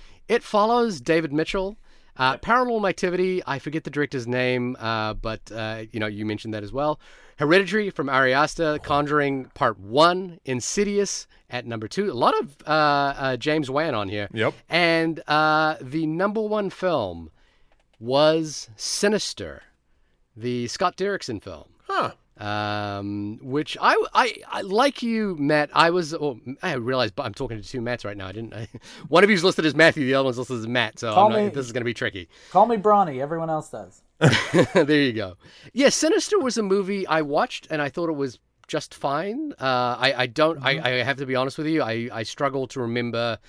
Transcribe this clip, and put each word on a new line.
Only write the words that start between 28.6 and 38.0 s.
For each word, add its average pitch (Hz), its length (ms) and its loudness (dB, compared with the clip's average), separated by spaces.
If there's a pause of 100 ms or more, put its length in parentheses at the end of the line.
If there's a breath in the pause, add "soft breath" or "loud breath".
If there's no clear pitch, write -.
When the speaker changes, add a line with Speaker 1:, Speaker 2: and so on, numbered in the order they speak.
Speaker 1:
<laughs> - 200 -18
one 170 160 8
of 202 60 6
you's 190 120 4
listed 175 220 2
as 147 100 4
Matthew, 156 300 6
the 127 100 2
other 135 100 4
one's 127 120 0
listed 127 220 -6
as 110 80 -6
Matt, 117 320 0
so 110 160 -4
Speaker 3:
Call 202 140 8
Speaker 1:
I'm 220 40 4
not, 214 120 2
Speaker 3:
me 208 40 0
Speaker 1:
this 139 160 -4
is 120 80 -12
gonna 120 140 -2
be 120 80 -2
tricky. 98 340 -6 (220 soft breath)
Speaker 3:
Call 196 160 8
me 233 100 0
Brawny. 185 460 4
Everyone 160 260 -4
else 156 220 -4
does. 101 320 -14 (180)
Speaker 1:
<laughs> 151 540 4
There 151 160 4 (120)
you 123 120 2
go. 98 220 -6 (360 soft breath)
Yeah, 262 160 4
Sinister 339 500 2
was 254 200 0
a 220 40 0
movie 196 440 0
I 160 160 0
watched 151 480 -2
and 156 100 -2
I 143 80 -2
thought 170 220 -4